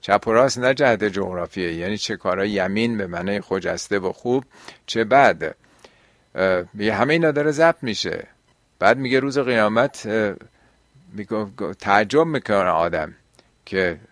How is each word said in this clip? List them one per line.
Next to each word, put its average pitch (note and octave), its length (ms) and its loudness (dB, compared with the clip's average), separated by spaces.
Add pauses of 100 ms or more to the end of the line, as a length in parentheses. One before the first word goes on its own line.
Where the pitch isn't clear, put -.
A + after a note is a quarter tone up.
چپ G2+ 260 0
و A2+ 40 0
راست B2 280 4
نه B2 140 2
جهت B2 300 2
جغرافیه، F#2 680 -4
یعنی F2+ 240 -6
چه G#2 200 -6
کارا F#2+ 280 -2
یمین G#2 520 -2
به G2 100 -6
معنی F#2 340 -4
خجسته F2+ 580 -4
و F#2 120 -4
خوب، B2+ 320 -2 (420)
چه A2+ 180 -2
بد. G#2 520 4 (800)
اه، F#2 280 0 (100)
میگه G#2+ 200 -2
همه A#2+ 200 2
اینا E3 180 2
داره D3 200 0
ضبط D#3+ 300 2
می‌شه. G2+ 460 -6 (520)
بعد A2 180 4
میگه C3 220 0
روز C3+ 200 -2
قیامت، A#2 680 0
اه، G#2+ 280 -2 (800)
میگه، G#2 320 -6 (340)
تعجب G#2 460 4
می‌کنه G#2+ 440 0
آدم E2 440 -2 (520)
که F#2 340 -2 (120)